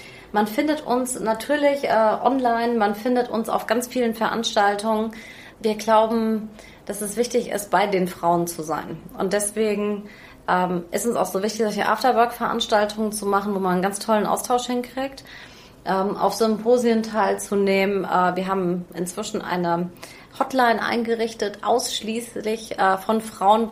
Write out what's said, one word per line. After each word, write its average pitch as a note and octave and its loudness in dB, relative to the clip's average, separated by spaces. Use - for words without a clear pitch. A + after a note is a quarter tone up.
Man G#3 2
findet D4 0
uns B3 0
natürlich, C#4 2
äh, - 0
online, A#3+ 2
man G#3+ 2
findet B3 0
uns A3+ -2
auf - -2
ganz A#3+ 0
vielen A#3 0
Veranstaltungen. G#3+ 0
Wir G#3+ 0
glauben, A3 2
dass G3 -6
es G3+ -6
wichtig A#3 0
ist, - -4
bei F#3+ 4
den F#3+ 2
Frauen E3+ 2
zu E3 -8
sein. D#3+ -6
Und F#3+ -2
deswegen, G#3 -2
ähm, F3+ 0
ist G3+ -2
uns A#3 0
auch - 0
so F#3+ -2
wichtig, G#3+ -2
solche G#3 0
Afterwork-Veranstaltungen A3 0
zu G#3 -8
machen, G3+ 0
wo F#3+ -2
man F#3 2
einen F3+ 2
ganz G3 -2
tollen G#3+ 2
Austausch A#3+ 0
hinkriegt, B3+ -6
ähm, F#3+ 0
auf F3+ 2
Symposien A3+ 4
teilzunehmen. G3 2
Äh, F3+ 2
wir F#3 -4
haben F3+ -2
inzwischen F#3 -6
eine F3 -2
Hotline A#3+ 2
eingerichtet, A3+ -2
ausschließlich, A3 -4
äh, F#3+ 4
von A3 0
Frauen A3 2